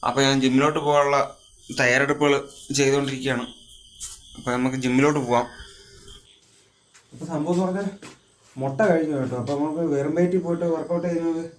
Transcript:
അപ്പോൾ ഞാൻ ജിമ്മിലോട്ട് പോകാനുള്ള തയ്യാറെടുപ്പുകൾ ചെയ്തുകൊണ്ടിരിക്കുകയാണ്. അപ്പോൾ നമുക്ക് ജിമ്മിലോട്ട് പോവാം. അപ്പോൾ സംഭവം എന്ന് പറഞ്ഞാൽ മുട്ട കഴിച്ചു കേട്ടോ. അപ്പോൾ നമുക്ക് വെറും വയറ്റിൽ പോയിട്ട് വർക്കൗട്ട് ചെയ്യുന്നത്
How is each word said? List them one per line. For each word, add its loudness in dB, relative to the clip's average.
അപ്പോൾ 0
ഞാൻ 4
ജിമ്മിലോട്ട് 4
പോകാനുള്ള 4
തയ്യാറെടുപ്പുകൾ 2
ചെയ്തുകൊണ്ടിരിക്കുകയാണ്. 0
അപ്പോൾ -6
നമുക്ക് -2
ജിമ്മിലോട്ട് 4
പോവാം. 2
അപ്പോൾ -14
സംഭവം -2
എന്ന് 0
പറഞ്ഞാൽ -4
മുട്ട -6
കഴിച്ചു 0
കേട്ടോ. -4
അപ്പോൾ -4
നമുക്ക് -2
വെറും -2
വയറ്റിൽ 2
പോയിട്ട് -2
വർക്കൗട്ട് -4
ചെയ്യുന്നത് -2